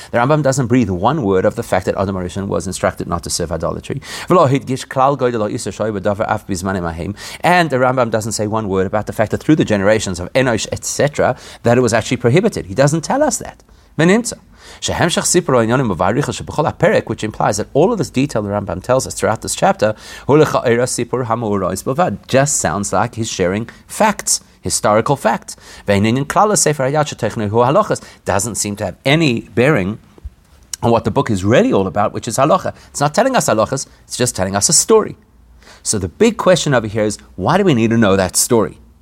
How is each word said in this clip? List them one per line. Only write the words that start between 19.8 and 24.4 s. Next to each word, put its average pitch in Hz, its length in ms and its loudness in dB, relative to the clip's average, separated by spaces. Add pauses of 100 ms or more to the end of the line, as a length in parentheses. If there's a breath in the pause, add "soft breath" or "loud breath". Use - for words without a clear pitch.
hu 135 80 6
l'cha'era 120 480 2
sipur 123 400 -4
ha'ma'urais 101 580 -2
b'vad, 160 460 -2
just 143 320 2
sounds 95 320 -4
like 104 240 -2
he's 113 120 -6
sharing 95 400 -2 (200 loud breath)
facts, - 520 -2 (200 soft breath)